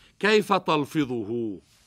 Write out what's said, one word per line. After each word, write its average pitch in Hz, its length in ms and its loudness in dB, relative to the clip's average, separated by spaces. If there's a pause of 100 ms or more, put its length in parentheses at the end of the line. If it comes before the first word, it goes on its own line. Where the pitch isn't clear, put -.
(200)
"كيف 202 340 2
تلفظه 120 1080 -2 (260)